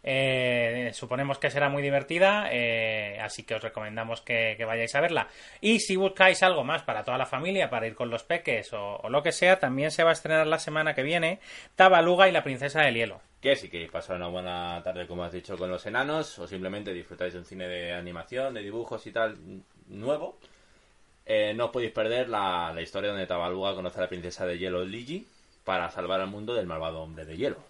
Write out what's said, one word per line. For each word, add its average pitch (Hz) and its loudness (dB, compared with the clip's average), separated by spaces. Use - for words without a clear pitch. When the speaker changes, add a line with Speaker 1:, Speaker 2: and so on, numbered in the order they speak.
Speaker 1:
Eh, 123 2
suponemos 135 -4
que 147 0
será 139 2
muy 143 0
divertida, 185 2
eh, 113 0
así 107 -8
que - -4
os 110 -6
recomendamos 113 -6
que, 113 0
que 113 -4
vayáis 113 -2
a 139 6
verla. 165 0
Y 220 4
si - -2
buscáis 190 6
algo 175 4
más 156 -2
para 110 -4
toda 127 0
la 131 2
familia, 160 -2
para 113 -2
ir 113 -6
con 120 -4
los 113 -4
peques - -4
o, 101 -8
o - -8
lo 143 2
que 165 0
sea, 185 6
también 135 0
se 165 2
va 165 8
a 160 6
estrenar 156 2
la 156 2
semana 156 -2
que 135 -2
viene 165 0
Tabaluga 180 10
y 180 4
la 156 2
princesa 139 -2
del 135 4
hielo. 113 -2
Speaker 2:
Que 135 4
si - -12
queréis 85 -8
pasar 87 -6
una 87 -4
buena 87 -4
tarde, 90 -6
como 87 -8
has 85 -8
dicho, 90 -10
con 90 -4
los 90 -6
enanos, 139 -2
o 87 -10
simplemente 98 -8
disfrutáis 87 -6
de 90 -12
un 87 -16
cine 92 -12
de 87 -6
animación, 90 -6
de 113 -10
dibujos 110 -8
y 104 -14
tal, 110 0
n-, 95 -16
nuevo, 139 -4
eh, 107 2
no 117 0
os 113 -6
podéis 120 -2
perder 120 0
la, 90 0
la 82 -6
historia 98 -4
donde 95 -4
Tabaluga 92 0
conoce 92 -6
a 92 2
la 90 -2
princesa 90 -6
de 87 -2
hielo 90 -2
Ligi 123 -8
para 90 -2
salvar 95 -2
al 95 -2
mundo 104 -8
del 107 -2
malvado 80 -6
hombre 80 -12
de 80 -12
hielo. 120 -2